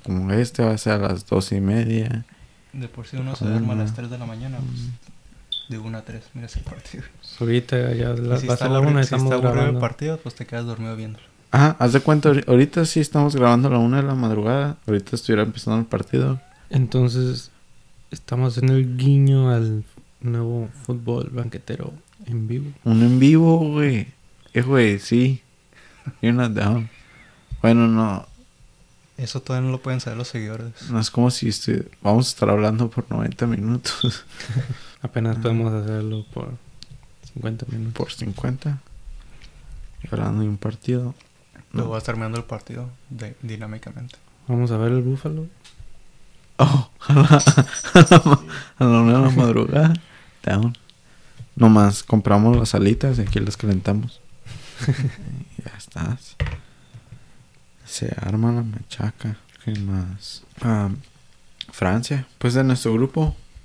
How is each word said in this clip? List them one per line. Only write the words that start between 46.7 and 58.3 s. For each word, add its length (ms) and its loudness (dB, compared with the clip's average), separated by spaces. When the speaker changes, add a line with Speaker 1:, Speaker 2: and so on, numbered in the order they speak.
Speaker 1:
<laughs> 100 -20
a 80 2
la, 80 8
a 160 12
la 140 12
ma-, 200 4
a 60 2
la 160 6
una 180 6
de 80 4
la 40 4
madrugada. 640 4
Down. 340 0
Nomás 480 6
compramos 540 4
las 180 0
alitas 440 2
y 40 0
aquí 160 -2
las 180 -4
calentamos. 640 -2
<laughs> 80 -4
Y 40 -14
ya 140 -16
estás. 600 -10
Se 360 -8
arma 320 -2